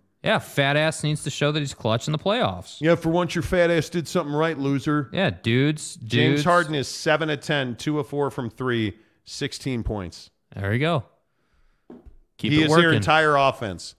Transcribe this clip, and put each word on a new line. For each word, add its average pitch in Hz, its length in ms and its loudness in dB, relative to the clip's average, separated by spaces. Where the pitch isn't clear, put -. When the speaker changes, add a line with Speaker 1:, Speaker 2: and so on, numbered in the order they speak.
Speaker 1:
Yeah, - 160 2
fat 143 380 0
ass 156 280 -2
needs 151 200 -2
to 151 60 -6
show 147 220 0
that 151 80 -2
he's 143 140 -6
clutch - 340 -2
in 156 40 -2
the 151 60 -2
playoffs. 156 600 -2
Speaker 2:
Yeah, 165 140 4
for 160 160 0
once 175 240 0
your 170 80 -2
fat 175 280 2
ass 170 200 2
did 170 180 -4
something 147 260 -2
right, 160 240 0
loser. 139 540 0
Speaker 1:
Yeah, 180 180 0
dudes, 131 680 0
Speaker 2:
James 120 400 2
Speaker 1:
dudes. 147 80 0
Speaker 2:
Harden 175 300 4
is 135 140 -2
seven 156 420 0
of 147 100 -4
ten, 131 360 -2
two 151 220 -4
of 143 100 -4
four 143 220 -2
from 123 200 -6
three, 117 460 -2
sixteen 131 580 -6
points. 98 480 -8
Speaker 1:
There 98 180 -4
you 120 80 2
go. 151 240 0
Keep 120 140 -2
Speaker 2:
He 151 100 4
Speaker 1:
it - 20 2
Speaker 2:
is 151 60 2
Speaker 1:
working. 165 140 6
Speaker 2:
their 165 100 4
entire 147 420 4
offense. 123 640 -2